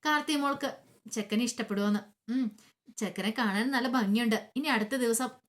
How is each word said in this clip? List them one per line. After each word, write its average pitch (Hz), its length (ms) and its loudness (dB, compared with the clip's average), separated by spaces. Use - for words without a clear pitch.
കാർത്തി 302 320 2
മോൾക്ക് 277 340 0
ചെക്കനെ 214 320 0
ഇഷ്ടപ്പെടുവോന്ന്. 208 580 0
ഉം, 254 160 0
ചെക്കനെ 190 340 -2
കാണാൻ 220 400 0
നല്ല 254 160 0
ഭംഗിയുണ്ട്. 226 500 2
ഇനി 294 120 -2
അടുത്ത 220 280 0
ദിവസം 247 340 0